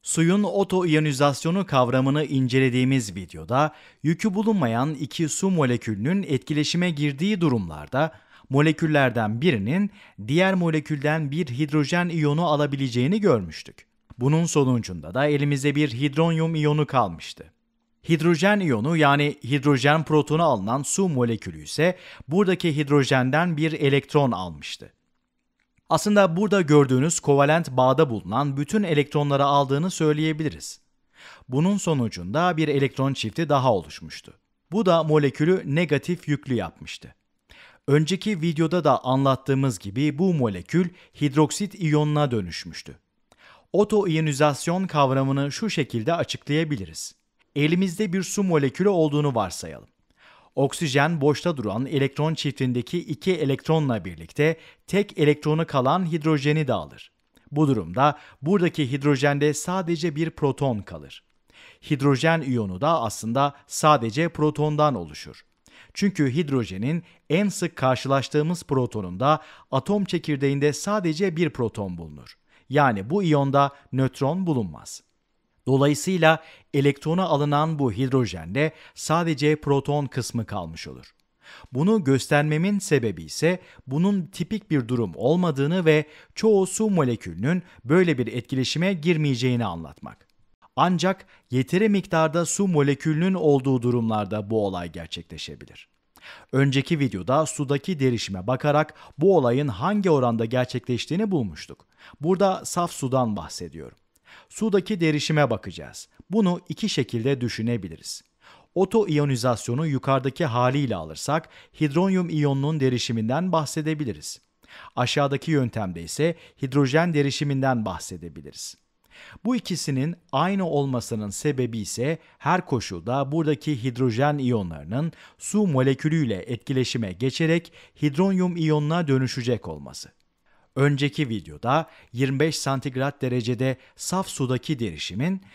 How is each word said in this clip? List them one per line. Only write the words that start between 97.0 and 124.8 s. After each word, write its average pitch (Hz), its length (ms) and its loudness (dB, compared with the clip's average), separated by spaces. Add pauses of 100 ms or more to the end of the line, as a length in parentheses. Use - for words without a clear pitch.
sudaki 143 540 -4
derişime 104 460 -2
bakarak 147 480 0 (240)
bu 180 180 6
olayın 135 320 2
hangi 180 420 0
oranda 120 340 2
gerçekleştiğini 127 840 -2
bulmuştuk. 110 560 -6 (340)
Burada 185 440 0
saf 175 280 -4
sudan 123 440 0
bahsediyorum. 78 640 -12 (500)
Sudaki 202 520 -2
derişime 151 500 2
bakacağız. 85 580 -8 (220)
Bunu 180 380 2
iki 202 200 -6
şekilde 123 520 -2
düşünebiliriz. 110 800 -6 (520)
Otoiyonizasyonu 147 1120 0
yukarıdaki 135 580 -2
haliyle 123 520 0
alırsak 85 520 -6 (320)
hidronyum 175 480 2
iyonunun 147 520 0
derişiminden 127 720 0
bahsedebiliriz. 151 880 -4 (560)
Aşağıdaki 139 540 0
yöntemde 110 520 -2
ise 156 340 -2 (260)
hidrojen 143 520 2
derişiminden 135 720 0
bahsedebiliriz. 85 880 -12 (720)
Bu 247 120 2
ikisinin 151 600 -2 (160)
aynı 185 360 0
olmasının 127 600 -2
sebebi 123 480 -2
ise 123 400 -4 (200)
her 170 280 -2
koşulda 123 640 -4
buradaki 151 520 -2
hidrojen 127 540 0
iyonlarının 101 760 -4 (260)